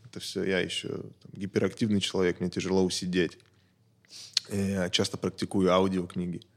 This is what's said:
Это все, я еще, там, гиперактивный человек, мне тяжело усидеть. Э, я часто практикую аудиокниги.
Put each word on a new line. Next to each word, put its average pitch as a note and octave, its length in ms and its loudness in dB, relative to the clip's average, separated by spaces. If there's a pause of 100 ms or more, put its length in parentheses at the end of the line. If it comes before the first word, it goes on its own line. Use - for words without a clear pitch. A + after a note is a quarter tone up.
Это - 140 -16
все, - 240 -6
я F#2+ 160 2
еще, - 280 -4
там, - 460 -12
гиперактивный G2+ 680 0
человек, F2+ 400 0
мне F2+ 80 -2
тяжело F#2 360 2
усидеть. F2+ 540 0 (1080)
Э, G2 220 0
я F#2 200 0
часто - 280 0
практикую F#2 540 2
аудиокниги. F2+ 680 0 (160)